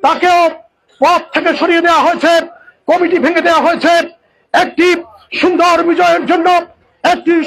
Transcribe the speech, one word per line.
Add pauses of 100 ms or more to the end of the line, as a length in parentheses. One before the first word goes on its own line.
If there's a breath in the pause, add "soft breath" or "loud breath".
তাকেও (600)
পদ (120)
থেকে (100)
সরিয়ে
দেওয়া
হয়েছে, (580 loud breath)
কমিটি
ভেঙে
দেওয়া
হয়েছে। (600)
একটি (540 loud breath)
সুন্দর (140)
বিজয়ের
জন্য, (560)
একটি (140)